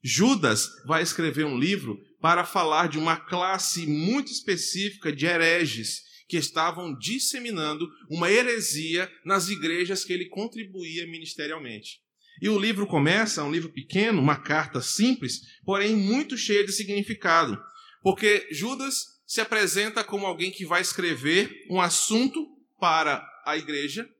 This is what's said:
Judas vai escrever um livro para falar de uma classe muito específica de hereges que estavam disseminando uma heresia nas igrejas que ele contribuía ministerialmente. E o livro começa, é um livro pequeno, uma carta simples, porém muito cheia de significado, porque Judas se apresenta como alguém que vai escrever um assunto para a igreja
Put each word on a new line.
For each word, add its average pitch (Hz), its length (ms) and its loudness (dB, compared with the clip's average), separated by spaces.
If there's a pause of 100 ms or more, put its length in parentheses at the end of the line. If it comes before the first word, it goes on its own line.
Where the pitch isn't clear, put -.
Judas 139 640 4 (180)
vai 160 160 2
escrever 156 440 0
um 135 120 -2
livro 139 400 0 (220)
para 175 240 4
falar 165 460 2
de 151 100 -4
uma 160 160 2
classe 180 720 -2
muito 175 420 0
específica 190 800 -4
de 143 160 -2
hereges 165 760 2 (260)
que - 80 -6
estavam 170 640 -2
disseminando 170 920 -4 (200)
uma 170 200 0
heresia 185 800 2 (140)
nas 180 240 2
igrejas 180 560 -2
que - 80 -8
ele 180 140 -4
contribuía 190 840 -8
ministerialmente. 151 960 -10 (380)
E 196 80 0
o 214 100 4
livro 202 280 0
começa, 175 540 2
é - 20 -2
um 143 80 -2
livro 165 200 -4
pequeno, 196 480 0
uma 139 160 6
carta 143 460 -2
simples, - 600 0 (220)
porém 196 320 0
muito 233 400 0
cheia 208 300 2
de 196 60 -6
significado, 196 920 0 (400)
porque 202 500 4
Judas 254 540 -4 (200)
se - 140 -4
apresenta 214 640 0
como 202 220 -4
alguém 180 260 -2
que 185 140 -10
vai 175 160 2
escrever 170 720 0 (140)
um 185 100 0
assunto 220 640 2 (360)
para 160 440 2 (220)
a 151 100 -2
igreja 147 540 -6 (100)